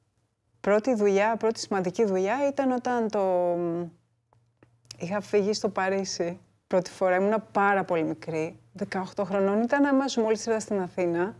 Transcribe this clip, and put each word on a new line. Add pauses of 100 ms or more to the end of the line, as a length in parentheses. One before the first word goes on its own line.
(600)
Πρώτη
δουλειά,
πρώτη
σημαντική
δουλειά
ήταν
όταν
το... (1400)
είχα
φύγει
στο
Παρίσι. (280)
Πρώτη
φορά,
ήμουνα
πάρα
πολύ
μικρή, (140)
δεκαοκτώ
χρονών.
Ήταν
αμέσως
μόλις
ήρθα
στην
Αθήνα.